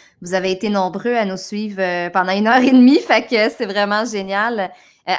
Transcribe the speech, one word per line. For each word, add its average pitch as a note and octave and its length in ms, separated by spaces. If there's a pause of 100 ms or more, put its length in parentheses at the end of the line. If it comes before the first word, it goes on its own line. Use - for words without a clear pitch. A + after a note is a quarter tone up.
(220)
vous F3 120
avez F#3 180
été F#3+ 180
nombreux G3 460
à A3 100
nous F#3+ 100
suivre, G#3 460
euh, F3 280
pendant F#3 220
une G#3 160
heure B3+ 140
et C4 100
demie. B3+ 280
Fait A3 240
que A3+ 260
c'est - 160
vraiment G3+ 400
génial. G3+ 680 (380)
Euh, F#3 100